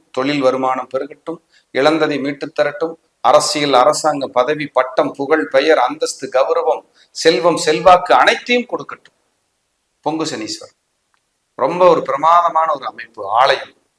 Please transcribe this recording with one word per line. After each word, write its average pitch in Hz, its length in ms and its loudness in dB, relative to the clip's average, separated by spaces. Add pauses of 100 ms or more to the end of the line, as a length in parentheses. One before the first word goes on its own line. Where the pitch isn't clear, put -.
(160)
தொழில் 139 300 -2
வருமானம் 131 460 -2
பெருகட்டும், 143 480 -10 (340)
இழந்ததை 151 500 0
மீட்டு 147 220 -8 (120)
தரட்டும், 151 360 -4 (300)
அரசியல், 147 560 2
அரசாங்கம், 143 580 0
பதவி, 147 280 -2 (100)
பட்டம், 139 420 -2
புகழ், 143 260 0 (100)
பெயர், 151 320 4
அந்தஸ்து, 147 400 -8 (100)
கௌரவம், 160 460 0 (340)
செல்வம், 165 500 2
செல்வாக்கு 175 460 4 (100)
அனைத்தையும் 233 480 0
கொடுக்கட்டும். - 460 -12 (880)
பொங்கு 160 240 -4
சனீஸ்வரன் 110 460 -12 (800)
ரொம்ப 165 240 0 (100)
ஒரு - 160 2
பிரமாதமான 160 680 2
ஒரு 127 140 -14
அமைப்பு, 113 320 -18 (180)
ஆலயம். 135 320 0 (260)